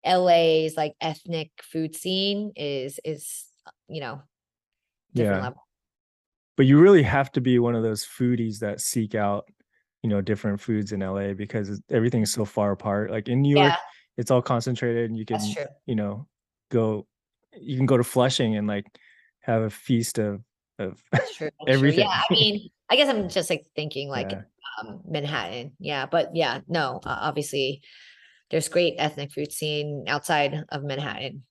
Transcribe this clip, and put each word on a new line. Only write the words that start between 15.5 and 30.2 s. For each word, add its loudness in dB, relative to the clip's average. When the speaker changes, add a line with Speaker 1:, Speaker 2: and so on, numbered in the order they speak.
Speaker 1:
true. -6
Speaker 2:
you -2
know, -4
go, 0
you -6
can 2
go 6
to 4
Flushing 2
and, -2
like, -4
have 0
a -2
feast -2
of, -4
of -8
<laughs> -6
Speaker 1:
That's -2
true, -8
that's -8
true. 4
Speaker 2:
everything. 4
Speaker 1:
Yeah, 0
I 4
mean, 2
I 4
guess 4
I'm 0
just, -2
like, -4
thinking, -8
like, -6
Speaker 2:
Yeah. -10
Speaker 1:
um, -14
Manhattan. -6
Yeah, -4
but -2
yeah, -2
no, -4
uh, -6
obviously -4
there's -2
great 2
ethnic -4
food -8
scene -6
outside 0